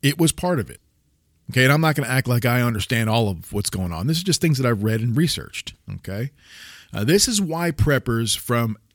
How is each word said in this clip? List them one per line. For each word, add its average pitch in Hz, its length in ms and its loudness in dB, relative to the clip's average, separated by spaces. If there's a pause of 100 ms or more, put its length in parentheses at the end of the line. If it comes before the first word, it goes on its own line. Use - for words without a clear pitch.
It 139 160 0
was 160 140 4
part 180 280 -2
of 90 100 -6
it. - 100 -18 (680)
Okay, 127 140 2
and 131 100 6
I'm 156 80 4
not 156 140 4
gonna 143 120 -4
act 127 200 0
like 120 180 0
I 123 160 2
understand 113 480 0
all 110 200 2
of 85 220 -8
what's 101 180 -4
going 90 220 -4
on. 87 160 -4
This 160 100 0
is 175 60 -6
just 190 180 0
things 156 160 2
that 131 100 0
I've 104 160 0
read 110 180 0
and 120 160 0
researched, - 560 -4 (220)
okay? 104 360 -8 (640)
Uh, 104 100 -4
this 185 240 4
is 208 140 0
why 170 300 -2
preppers 117 680 0
from 117 400 -2 (180)